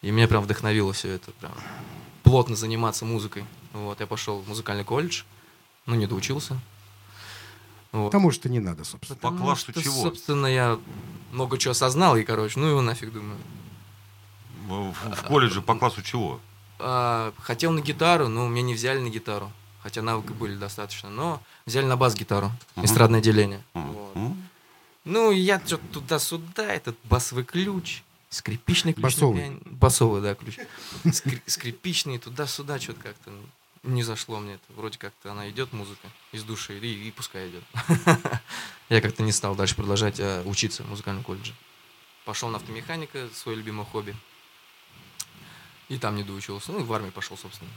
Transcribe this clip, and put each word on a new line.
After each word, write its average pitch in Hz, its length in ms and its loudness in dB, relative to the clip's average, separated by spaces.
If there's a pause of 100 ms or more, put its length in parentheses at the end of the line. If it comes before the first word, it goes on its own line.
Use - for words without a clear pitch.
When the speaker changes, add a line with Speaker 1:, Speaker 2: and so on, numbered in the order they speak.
Speaker 1:
И 101 80 -2
меня 110 160 8
прям 113 160 6
вдохновило 104 500 2
все 95 180 -4
это, 92 220 -8
прям - 200 -14 (720)
плотно 123 320 8
заниматься 110 480 -2
музыкой. 107 400 -4 (280)
Вот, 104 280 -8
я 110 60 -4
пошел 104 340 -4
в 98 80 -12
музыкальный 104 360 -4
колледж, 147 380 -2 (640)
ну, 117 80 0
не 107 120 4
доучился. 131 520 -4 (1300)
Вот. 107 140 0
Speaker 2:
Потому 180 260 6
что - 160 -4
не 123 120 2
надо, 82 240 -4
собственно. - 320 -12
Speaker 1:
Потому 147 220 -2
Speaker 3:
По 131 60 -2
классу 135 280 0
Speaker 1:
что, 160 100 -4
Speaker 3:
чего? 135 200 0
Speaker 1:
собственно, 143 440 0
я 123 320 4 (540)
много 127 260 -2
чего 127 140 2
осознал, 135 440 6
и, 110 80 6
короче, 107 340 0
ну 147 80 2
его 143 160 4
нафиг, 113 300 -2
думаю. 104 260 -10 (1300)
Speaker 3:
В, 95 260 -6
в, 101 240 -8
в - 60 -8
колледже 113 400 4
по 113 140 2
классу 113 260 2
чего? 90 380 -4 (380)
Speaker 1:
А, 120 600 0
хотел 147 340 0
на 156 80 2
гитару, 147 480 4
но 117 200 0
меня 120 140 0
не 123 120 0
взяли 127 240 0
на 123 120 -2
гитару. 104 420 -6 (300)
Хотя 107 200 -8
навыки 110 300 -2
были 107 240 -6
достаточно, 101 540 -10
но 147 320 -6 (240)
взяли 127 180 0
на 131 140 2
бас-гитару, 104 520 2 (240)
Speaker 3:
Мгм. 95 120 0
Speaker 1:
эстрадное 113 340 10
отделение. 104 420 4 (120)
Speaker 3:
Мгм. 76 180 -6
Speaker 1:
Вот. 101 240 -10
Speaker 3:
Мгм. 175 320 -4 (560)
Speaker 1:
Ну, 214 260 4
я 190 300 4
че-то - 320 -4
туда-сюда, 165 800 -2
этот 123 320 -4
басовый 123 400 2
ключ. 185 580 -2 (360)
Скрипичный 160 540 0
ключ - 120 -2
на 131 60 6
Speaker 2:
Басовый. 123 300 4
Speaker 1:
пианино. - 240 -8
Басовый, 123 580 4
да, 101 120 2
ключ. - 240 -12 (540)
Скри-, 123 340 -2
скрипичный, 127 720 -4
туда-сюда, 139 600 -6
че-то 101 200 -10
как-то 104 300 -16 (540)
не 127 180 2
зашло 113 380 -6
мне 101 140 -12
это. 92 100 -20 (100)
Вроде 107 240 -10
как-то 98 320 -14
она 104 200 -10
идет, 127 220 -6
музыка, 101 360 -12 (240)
из 110 100 -10
души, 107 360 -10
и, 107 300 -8
и - 40 -12
пускай 95 380 -12
идет. 87 120 -14 (240)
<laughs> 165 540 2 (480)
Я 113 120 6
как-то 107 220 -2
не 107 80 0
стал 101 240 0
дальше 98 220 0
продолжать, 101 420 0
а, 95 260 -2
учиться 101 380 -4
в 113 80 -12
музыкальном 101 320 -8
колледже. 104 300 -10 (720)
Пошел 110 260 -6
на 110 60 -4
автомеханика, 127 760 -10
свое 113 260 -8
любимое 107 280 -8
хобби. 104 300 -8 (1700)
И 135 100 -6
там 107 180 -2
не 104 80 -4
доучился. 98 480 -10
Ну, 202 80 -4
и - 20 -4
в 113 100 -4
армию 104 200 -4
пошел, 95 240 -10
собственно. 92 400 -16